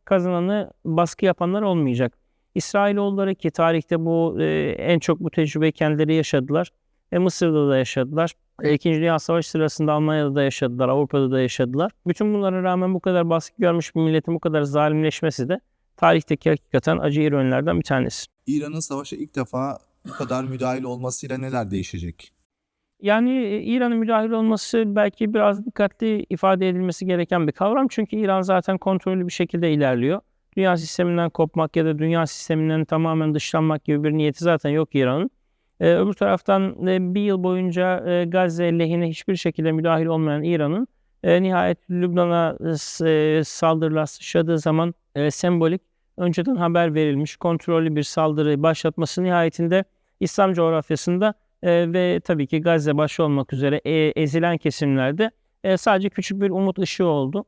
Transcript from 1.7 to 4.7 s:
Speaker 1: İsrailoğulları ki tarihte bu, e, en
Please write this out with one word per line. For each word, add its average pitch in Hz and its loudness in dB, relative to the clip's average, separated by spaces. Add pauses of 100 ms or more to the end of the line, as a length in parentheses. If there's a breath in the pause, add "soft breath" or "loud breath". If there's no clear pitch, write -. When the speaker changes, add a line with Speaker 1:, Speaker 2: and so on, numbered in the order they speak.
Speaker 1:
İsrailoğulları 202 0
ki 160 -4
tarihte 165 0
bu, 165 0
e, 156 0
en 165 0